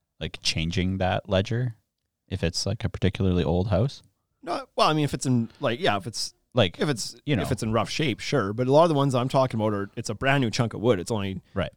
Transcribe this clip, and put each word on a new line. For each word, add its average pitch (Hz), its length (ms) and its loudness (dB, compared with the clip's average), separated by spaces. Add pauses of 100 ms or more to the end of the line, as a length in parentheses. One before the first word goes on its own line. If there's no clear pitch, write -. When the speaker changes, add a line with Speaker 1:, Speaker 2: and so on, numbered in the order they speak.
(200)
Speaker 1:
like, - 220 -8
changing 90 560 -2
that 95 300 -2
ledger 113 460 0 (540)
if - 160 -4
it's, - 200 -2
like, 98 200 -4
a 90 40 -2
particularly 90 560 0
old 90 240 0
house? 117 340 0 (400)
Speaker 2:
No, 311 220 -6 (120)
well, 214 120 4
I 156 60 4
mean, 151 100 2
if 139 80 -2
it's 143 140 -6
in, 120 240 2 (100)
like, 127 200 -2
yeah, 104 160 2
if 92 100 -6
it's - 260 -8 (220)
Speaker 1:
Like, 101 260 2
Speaker 2:
if 170 80 2
it's, 117 260 -4 (120)
Speaker 1:
you 147 100 0
know. 110 60 0
Speaker 2:
if - 100 -2
it's 110 100 -2
in 110 100 -2
rough 107 180 0
shape, 139 300 -2
sure. 104 340 0
But 127 140 -2
a 131 40 2
lot 151 120 8
of 175 40 4
the 160 80 2
ones 139 180 2
I'm 127 140 0
talking 131 320 0
about 110 140 2
are, 101 220 -4
it's 117 140 -8
a 107 40 -6
brand 135 260 0
new 117 100 0
chunk - 240 -2
of - 60 -10
wood. 107 180 4
It's 85 140 -8
only 98 300 -4 (120)
Speaker 1:
Right. 90 220 -2